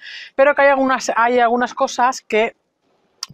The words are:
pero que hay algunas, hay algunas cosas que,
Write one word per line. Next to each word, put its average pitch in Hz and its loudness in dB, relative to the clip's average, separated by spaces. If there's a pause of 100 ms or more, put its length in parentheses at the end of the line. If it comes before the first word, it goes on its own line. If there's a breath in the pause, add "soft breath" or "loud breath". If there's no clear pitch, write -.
(340 loud breath)
pero 277 4
que 277 2
hay 277 6
algunas, 262 0
hay 240 0
algunas 240 0
cosas 254 -2
que, 214 -2 (760)